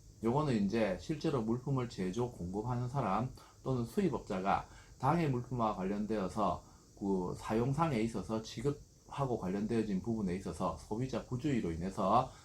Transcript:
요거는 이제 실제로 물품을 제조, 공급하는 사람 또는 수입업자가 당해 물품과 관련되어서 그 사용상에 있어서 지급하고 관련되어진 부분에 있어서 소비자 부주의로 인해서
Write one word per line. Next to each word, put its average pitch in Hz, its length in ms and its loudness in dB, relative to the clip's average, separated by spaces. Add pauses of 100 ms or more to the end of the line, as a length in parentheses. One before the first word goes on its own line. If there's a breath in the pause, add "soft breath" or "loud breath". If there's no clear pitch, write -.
(240)
요거는 120 420 4
이제 101 360 2
실제로 147 400 0
물품을 123 480 0
제조, 101 420 -2
공급하는 117 560 -2
사람 120 420 0 (340 loud breath)
또는 127 220 0
수입업자가 101 800 0 (320 loud breath)
당해 156 280 4
물품과 123 480 0
관련되어서 98 880 0 (340 loud breath)
그 95 380 0
사용상에 135 640 2
있어서 110 420 -2
지급하고 131 960 -4
관련되어진 104 640 0
부분에 107 340 0
있어서 90 420 -4
소비자 117 480 -4
부주의로 123 460 0
인해서 95 600 2 (140 loud breath)